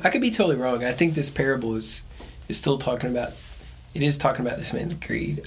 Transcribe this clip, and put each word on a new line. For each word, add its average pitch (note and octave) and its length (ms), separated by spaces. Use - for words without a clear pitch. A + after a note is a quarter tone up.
I F#3 60
could - 100
be A#3+ 100
totally F3+ 260
wrong. B2 280
I B2+ 80
think E3 220
this C#3+ 160
parable C3 440
is, - 280
is G#2+ 80
still C#3 180
talking B2 340
about, A#2+ 220
it D#3 80
is C#3+ 160
talking B2+ 280
about A#2 120
this - 160
man's C#3+ 180
greed. - 540